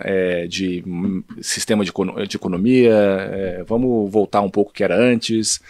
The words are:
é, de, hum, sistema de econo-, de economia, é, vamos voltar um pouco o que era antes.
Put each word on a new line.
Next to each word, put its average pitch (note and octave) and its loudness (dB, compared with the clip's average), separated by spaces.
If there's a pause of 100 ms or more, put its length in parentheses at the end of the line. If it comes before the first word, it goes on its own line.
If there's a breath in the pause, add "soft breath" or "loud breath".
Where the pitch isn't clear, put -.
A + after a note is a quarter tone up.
é, F2+ -2
de, F2+ -6
hum, F#2 -4 (160)
sistema - -2
de F2+ -4
econo-, G2 -4
de G2 -8
economia, A2+ 4
é, G2 0
vamos A#2 0
voltar G2+ 2
um G2 0
pouco G2+ 0
o - -20
que G#2 -2
era F2 2
antes. A2+ 0